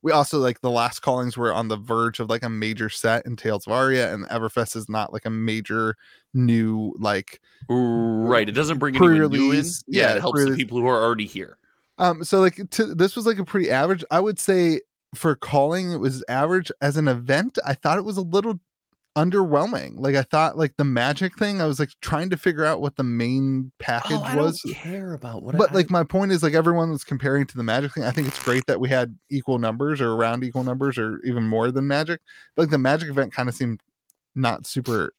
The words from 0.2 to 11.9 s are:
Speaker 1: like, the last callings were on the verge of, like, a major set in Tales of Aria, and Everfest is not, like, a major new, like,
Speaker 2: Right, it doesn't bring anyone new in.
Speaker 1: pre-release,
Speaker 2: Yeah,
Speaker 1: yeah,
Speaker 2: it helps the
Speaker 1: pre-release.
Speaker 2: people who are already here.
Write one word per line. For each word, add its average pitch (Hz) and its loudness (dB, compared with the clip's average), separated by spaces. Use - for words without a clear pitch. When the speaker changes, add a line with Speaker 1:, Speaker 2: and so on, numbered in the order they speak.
Speaker 1:
like, 127 0
the 123 -2
last 120 0
callings 123 -2
were 117 0
on 110 -2
the 110 -2
verge 113 -2
of, 110 -6
like, 117 -2
a 120 -6
major 110 -4
set 113 0
in 120 -8
Tales 107 -4
of 101 -4
Aria, 127 2
and 101 -8
Everfest 113 -4
is 110 -10
not, 107 -4
like, 107 -8
a 110 -4
major 110 -2
new, 113 2
like, 104 -2
Speaker 2:
Right, 117 2
it 107 -6
doesn't 151 -2
bring 135 0
anyone 175 8
new 156 6
in. 147 2
Speaker 1:
pre-release, 143 2
Speaker 2:
Yeah, - 2
Speaker 1:
yeah, 110 2
Speaker 2:
it - 0
helps 156 0
the 139 6
Speaker 1:
pre-release. 135 2
Speaker 2:
people 113 -4
who 120 2
are 120 4
already 113 0
here. - -12